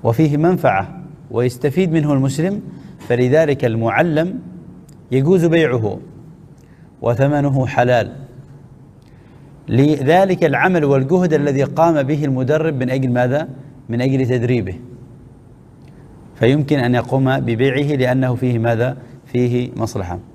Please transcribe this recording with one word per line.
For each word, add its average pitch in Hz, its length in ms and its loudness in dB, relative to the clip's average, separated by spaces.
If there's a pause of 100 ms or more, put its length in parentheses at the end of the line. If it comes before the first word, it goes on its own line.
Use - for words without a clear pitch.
وفيه 143 340 2
منفعة 147 640 0 (300)
ويستفيد 131 600 -2
منه 151 220 2
المسلم، 151 480 -2 (380)
فلذلك 127 640 2
المعلم 135 720 0 (720)
يجوز 160 340 4
بيعه 127 540 0 (1000)
وثمنه 135 680 0
حلال، 123 440 0 (1600)
لذلك 156 760 2
العمل 151 420 2
والجهد 143 480 2
الذي 143 300 2
قام 151 400 2
به 147 220 -2
المدرب 143 580 0
من 123 60 -2
أجل 131 220 -2
ماذا؟ 123 360 0 (420)
من 117 120 -2
أجل 131 260 0
تدريبه، 117 480 0 (1600)
فيمكن 143 440 2
أن 123 160 2
يقوم 131 440 0
ببيعه 131 560 0
لأنه 127 400 0
فيه 120 240 -2
ماذا؟ 117 380 0 (280)
فيه 123 500 -2
مصلحة. 95 440 -6 (160)